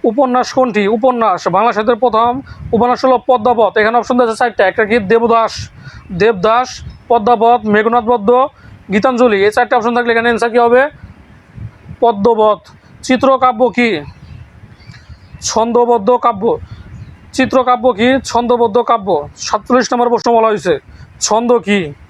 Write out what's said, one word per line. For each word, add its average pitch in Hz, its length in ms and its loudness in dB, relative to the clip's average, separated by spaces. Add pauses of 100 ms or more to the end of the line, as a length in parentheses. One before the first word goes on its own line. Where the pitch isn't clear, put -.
উপন্যাস 247 500 0
কোনটি? 214 340 0
উপন্যাস। 226 600 0
বাংলা 202 260 0
সাহিত্যের 214 260 -2
প্রথম 240 420 0 (300)
উপন্যাস 240 340 0
হলো 254 220 2
পদ্মাবত। 226 500 0
এখানে 220 200 0
অপশন 247 220 0
আছে 226 160 0
চারটা, 226 320 0
একটা 208 180 0
কি? 226 140 0
দেবদাস, 226 720 0 (420)
দেবদাস, 214 720 0 (240)
পদ্মাবত, 233 580 2
মেঘনাথ 214 380 2
বধ, 226 280 0 (640)
গীতাঞ্জলি। 220 520 2
এই 214 60 2
চারটে 247 240 0
অপশন 233 200 0
থাকলে 240 160 -2
এখানে 233 160 0
অ্যান্সার 233 220 0
কী 220 80 0
হবে? 247 320 4 (1120)
পদ্মাবত। 214 600 2 (420)
চিত্রকাব্য 254 680 2
কি? 220 320 -2 (1400)
ছন্দবদ্ধ 233 680 0
কাব্য। 226 460 0 (760)
চিত্রকাব্য 247 600 0
কি? 247 300 2
ছন্দবদ্ধ 233 540 0
কাব্য। 196 500 0 (100)
সাতচল্লিশ 240 560 -2
নম্বর 240 160 0
প্রশ্ন 233 260 0
বলা 220 120 2
হয়েছে, 175 320 0 (400)
ছন্দ 233 380 0
কি? 202 360 -2 (160)